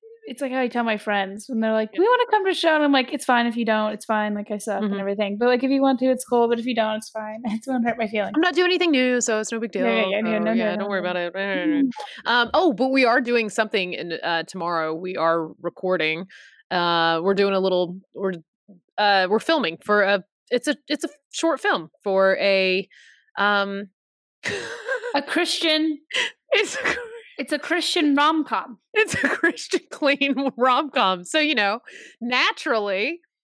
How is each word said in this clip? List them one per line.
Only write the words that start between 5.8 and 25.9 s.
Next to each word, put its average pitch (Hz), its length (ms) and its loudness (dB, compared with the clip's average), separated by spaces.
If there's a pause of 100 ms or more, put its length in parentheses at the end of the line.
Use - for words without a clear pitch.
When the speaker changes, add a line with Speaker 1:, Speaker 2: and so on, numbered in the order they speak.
Speaker 1:
want 269 160 4
to, 254 80 2
it's 254 180 0
cool. 233 240 2
But 233 80 2
if 233 80 -6
you 254 80 -2
don't, 214 220 0
it's 220 160 -10
fine. 214 320 -10
<laughs> - 20 -10
It 220 220 -4
won't 254 200 0
hurt 233 120 0
my 226 80 -2
feelings." 208 260 -2
Speaker 2:
I'm 302 80 2
not 359 140 2
doing 359 160 4
anything 349 180 2
new, 254 320 2
so 226 180 0
it's 214 120 -6
no 226 80 -4
big 220 120 -4
deal. 208 140 -2
Speaker 1:
Yeah, 226 120 2
yeah, 214 120 2
yeah, 196 80 0
Speaker 2:
So, 214 60 0
Speaker 1:
no, 214 160 0
no, 214 140 0
Speaker 2:
yeah, 220 180 0
Speaker 1:
no, 208 100 -4
Speaker 2:
don't 202 80 -4
worry 190 140 -2
Speaker 1:
no. 180 80 -2
Speaker 2:
about 175 60 -4
it. 175 180 -4
Speaker 1:
Mm-hmm. 185 920 -2
Speaker 2:
Um, 233 280 2
oh, 330 180 4
but 226 160 0
we 262 160 4
are 240 160 4
doing 233 280 0
something 202 440 -2
in, 170 200 -8 (100)
uh, 165 240 -2
tomorrow. 170 480 -4
We 180 200 -8
are 165 340 0 (120)
recording. 170 640 -2 (460)
Uh, 170 520 2
we're 190 120 2
doing 196 180 2
a 190 60 2
little, 185 400 0 (160)
we're, 190 180 -4 (640)
uh, 202 320 4
we're 214 100 2
filming 220 460 0
for 208 160 4
a, 196 220 2 (260)
it's 247 180 -2
a, 294 80 0 (120)
it's 302 180 -4
a - 40 -8 (220)
short 330 300 -2
film 226 300 -2 (120)
for 190 340 2
a, 190 520 2 (480)
um, 202 520 0 (540)
<laughs> - 720 -6
Speaker 1:
A 285 60 0
Christian 311 800 0 (520)